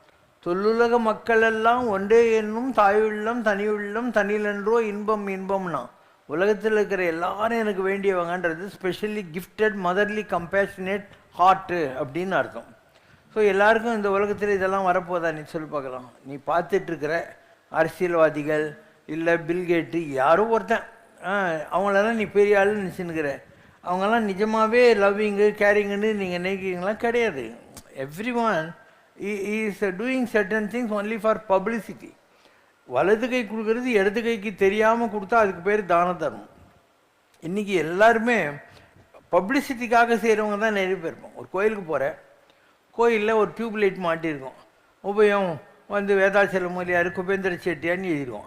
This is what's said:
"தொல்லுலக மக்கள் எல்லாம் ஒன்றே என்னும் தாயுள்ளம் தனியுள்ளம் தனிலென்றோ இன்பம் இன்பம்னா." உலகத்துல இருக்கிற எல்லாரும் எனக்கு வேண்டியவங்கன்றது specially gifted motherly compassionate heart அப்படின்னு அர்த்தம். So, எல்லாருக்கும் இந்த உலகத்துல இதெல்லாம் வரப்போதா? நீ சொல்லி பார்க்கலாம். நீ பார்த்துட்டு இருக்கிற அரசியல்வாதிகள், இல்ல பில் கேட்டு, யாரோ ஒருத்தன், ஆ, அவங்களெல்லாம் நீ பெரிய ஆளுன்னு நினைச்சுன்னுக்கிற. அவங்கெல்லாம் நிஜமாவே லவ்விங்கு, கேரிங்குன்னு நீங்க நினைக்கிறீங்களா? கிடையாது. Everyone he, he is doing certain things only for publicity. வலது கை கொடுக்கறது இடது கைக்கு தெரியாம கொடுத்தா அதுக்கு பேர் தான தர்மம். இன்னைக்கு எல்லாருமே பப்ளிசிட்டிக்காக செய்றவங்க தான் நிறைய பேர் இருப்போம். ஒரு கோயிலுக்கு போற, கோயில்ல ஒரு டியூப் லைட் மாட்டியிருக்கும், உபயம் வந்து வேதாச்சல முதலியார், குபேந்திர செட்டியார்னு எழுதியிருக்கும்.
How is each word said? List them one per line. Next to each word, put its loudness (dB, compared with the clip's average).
"தொல்லுலக 2
மக்கள் 0
எல்லாம் 2
ஒன்றே 4
என்னும் -2
தாயுள்ளம் 2
தனியுள்ளம் -2
தனிலென்றோ 0
இன்பம் -4
இன்பம்னா." -4
உலகத்துல 0
இருக்கிற 0
எல்லாரும் -2
எனக்கு -2
வேண்டியவங்கன்றது -2
specially -4
gifted -2
motherly 0
compassionate -4
heart 6
அப்படின்னு -4
அர்த்தம். -2
So, 0
எல்லாருக்கும் 4
இந்த 0
உலகத்துல 0
இதெல்லாம் 0
வரப்போதா? 0
நீ -6
சொல்லி -10
பார்க்கலாம். -8
நீ -12
பார்த்துட்டு 0
இருக்கிற -6
அரசியல்வாதிகள், 0
இல்ல 0
பில் -4
கேட்டு, -2
யாரோ 4
ஒருத்தன், 0
ஆ, -2
அவங்களெல்லாம் 0
நீ -2
பெரிய 4
ஆளுன்னு 2
நினைச்சுன்னுக்கிற. -6
அவங்கெல்லாம் 0
நிஜமாவே 4
லவ்விங்கு, 2
கேரிங்குன்னு 2
நீங்க -4
நினைக்கிறீங்களா? -4
கிடையாது. -2
Everyone -2
he, -4
he -4
is -6
doing -2
certain 0
things -4
only -4
for 0
publicity. -2
வலது 2
கை -2
கொடுக்கறது -2
இடது 2
கைக்கு -4
தெரியாம 2
கொடுத்தா -4
அதுக்கு 2
பேர் 0
தான 2
தர்மம். -8
இன்னைக்கு -6
எல்லாருமே 4
பப்ளிசிட்டிக்காக 2
செய்றவங்க 2
தான் 0
நிறைய 0
பேர் -8
இருப்போம். -12
ஒரு -16
கோயிலுக்கு 0
போற, -2
கோயில்ல 2
ஒரு 2
டியூப் -6
லைட் 2
மாட்டியிருக்கும், -4
உபயம் 2
வந்து 0
வேதாச்சல 2
முதலியார், 0
குபேந்திர -2
செட்டியார்னு -2
எழுதியிருக்கும். -4